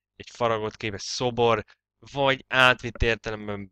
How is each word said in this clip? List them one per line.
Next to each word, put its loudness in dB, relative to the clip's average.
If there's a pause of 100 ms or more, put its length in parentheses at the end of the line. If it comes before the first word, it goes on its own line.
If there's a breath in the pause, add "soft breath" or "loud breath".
(160)
egy -20
faragott -2
kép, -6
egy -12
szobor, 0 (480 soft breath)
vagy 0
átvitt 2
értelemben -4